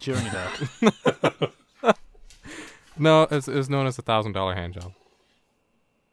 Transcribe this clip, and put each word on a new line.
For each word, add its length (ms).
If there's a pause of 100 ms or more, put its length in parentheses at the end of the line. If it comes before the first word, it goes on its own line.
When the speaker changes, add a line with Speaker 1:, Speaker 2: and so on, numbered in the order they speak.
Speaker 1:
during 240
that. 1300
Speaker 2:
<laughs> 60 (1400)
No, 320
it's, 180
it's 220
known 160
as 120
a 40
thousand 300
dollar 220
hand 200
job. 180 (1200)